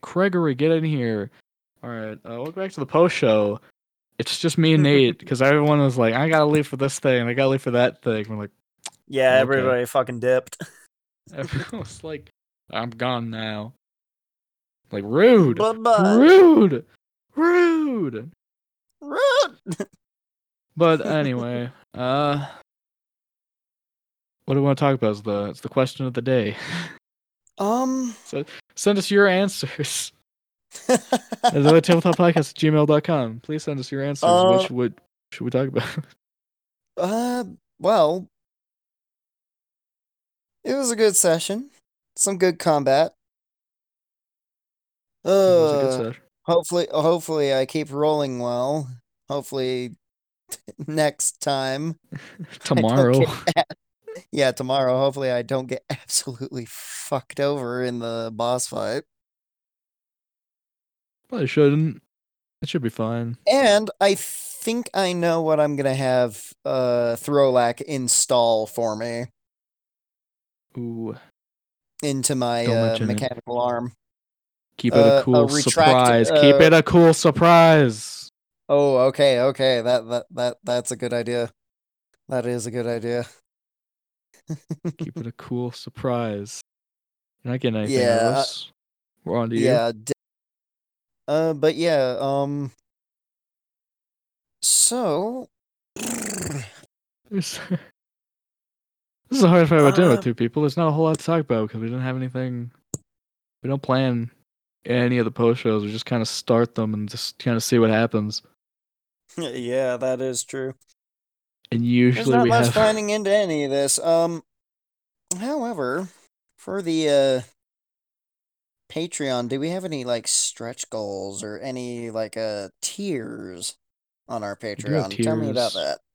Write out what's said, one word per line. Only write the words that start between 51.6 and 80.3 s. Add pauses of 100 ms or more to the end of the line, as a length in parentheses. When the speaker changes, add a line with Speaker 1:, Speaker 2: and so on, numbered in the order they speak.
Speaker 2:
<laughs>
I (480)
don't
Speaker 1:
Tomorrow.
Speaker 2:
get
a-, (100)
yeah,
tomorrow.
Hopefully
I
don't
get
<laughs>
absolutely
fucked
over
in
the
boss
fight. (2250)
Speaker 1:
Probably
shouldn't. (600)
It
should
be
fine. (100)
Speaker 2:
And (120)
I
think
I
know
what
I'm
gonna
have, (140)
uh,
Throlak
install
for
me. (1500)
Speaker 1:
Ooh. (880)
Speaker 2:
Into
my,
Speaker 1:
Don't
Speaker 2:
uh,
Speaker 1:
mention
it.
Speaker 2:
mechanical
arm. (840)
Speaker 1:
Keep
it
a
Speaker 2:
Uh,
a
Speaker 1:
cool
Speaker 2:
retract-,
Speaker 1:
surprise.
Keep
Speaker 2:
uh,
Speaker 1:
it
a
cool
surprise. (380)
Speaker 2:
Oh, (100)
okay,
okay.
That,
that,